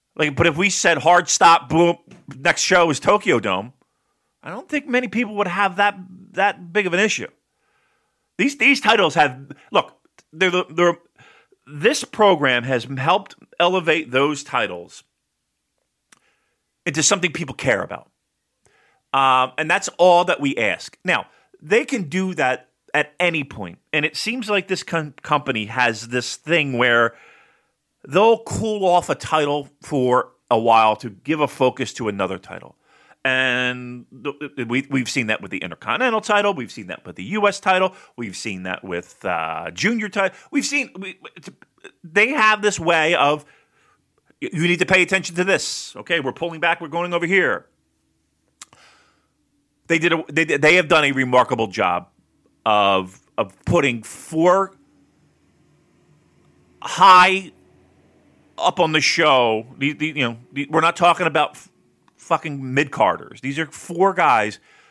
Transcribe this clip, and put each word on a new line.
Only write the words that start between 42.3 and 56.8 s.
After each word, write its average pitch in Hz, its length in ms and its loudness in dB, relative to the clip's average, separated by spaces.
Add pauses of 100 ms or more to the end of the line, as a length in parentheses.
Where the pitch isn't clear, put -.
this 208 160 0
way 165 380 0
of, 147 280 0 (960)
"Y-, - 120 -8
you 170 160 0
need 175 100 0
to 175 80 0
pay 185 160 2
attention 180 320 -2
to 175 80 -2
this. - 540 -4
Okay, 160 240 -4
we're 131 120 -6
pulling 165 280 -10
back. 165 200 -2
We're 170 60 -12
going 170 260 -6
over 170 140 -2
here." 165 400 0 (2250)
They 170 100 2
did 165 140 2
a, 160 160 -2
they, 160 160 0
they 151 320 4
have 175 100 2
done 151 180 4
a 139 60 2
remarkable 127 560 2
job 90 420 -2 (560)
of, 98 560 2 (160)
of 107 160 -4 (120)
putting 139 400 0
four 180 680 0 (2000)